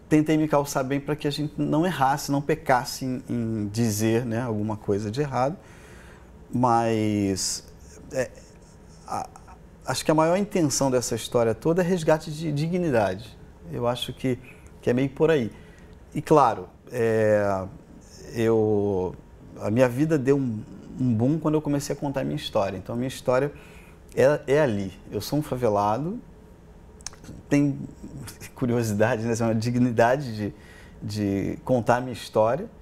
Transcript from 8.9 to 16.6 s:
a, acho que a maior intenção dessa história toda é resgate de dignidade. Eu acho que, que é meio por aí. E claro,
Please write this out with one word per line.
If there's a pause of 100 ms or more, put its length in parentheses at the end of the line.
a, (600)
acho
que
a
maior
intenção
dessa
história
toda
é
resgate
de
dignidade. (340)
Eu
acho
que, (440)
que
é
meio
por
aí. (640)
E
claro, (240)